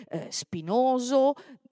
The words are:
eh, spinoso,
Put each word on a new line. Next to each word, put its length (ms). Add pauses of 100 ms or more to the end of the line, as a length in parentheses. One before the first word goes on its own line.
eh, 220
spinoso, 1040 (360)